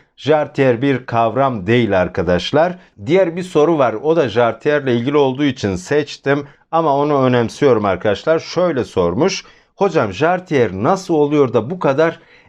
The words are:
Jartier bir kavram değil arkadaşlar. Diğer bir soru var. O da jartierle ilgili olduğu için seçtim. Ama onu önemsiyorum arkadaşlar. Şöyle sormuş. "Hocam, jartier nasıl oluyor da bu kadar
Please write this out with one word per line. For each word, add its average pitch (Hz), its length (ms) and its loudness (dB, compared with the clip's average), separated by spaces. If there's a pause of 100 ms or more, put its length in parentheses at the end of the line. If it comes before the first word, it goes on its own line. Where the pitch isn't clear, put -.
(160)
Jartier 139 640 0
bir 131 240 0
kavram 117 600 0
değil 107 340 2
arkadaşlar. 92 800 0 (280)
Diğer 170 300 2
bir 185 60 -8
soru 160 360 0
var. 131 140 2
O 147 240 -2
da 143 120 0
jartierle 120 680 0
ilgili 123 220 -2
olduğu 139 280 0
için 107 320 -2
seçtim. 143 720 -2 (240)
Ama 160 260 0
onu 143 280 0
önemsiyorum 120 600 2
arkadaşlar. 101 540 0
Şöyle 160 460 -2
sormuş. 95 600 -2 (320)
"Hocam, 156 360 0
jartier 147 600 0
nasıl 170 420 -2
oluyor 147 380 2
da 120 180 0
bu 185 80 -8
kadar 156 420 0 (280)